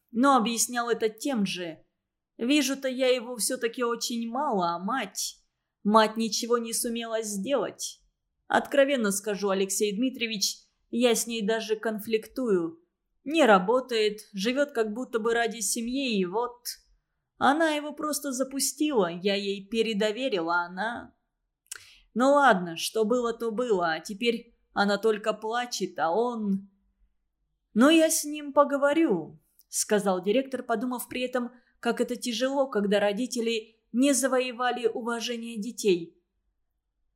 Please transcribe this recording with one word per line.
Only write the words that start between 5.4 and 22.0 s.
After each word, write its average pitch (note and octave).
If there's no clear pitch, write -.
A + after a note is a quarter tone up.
Мать G#3+
ничего A3+
не A3+
сумела A3+
сделать. G#3
Откровенно C4
скажу, G3
Алексей G3
Дмитриевич, A3+
я A#3
с A3
ней A3+
даже G#3+
конфликтую. A3
Не D#4
работает, G#3+
живет B3+
как A3
будто A#3+
бы A3+
ради A#3
семьи, A#3+
и F#3
вот... A#3
Она D#4
его D4
просто D4
запустила, C4
я F3+
ей G3+
передоверила, G#3+
а F3
она... F3+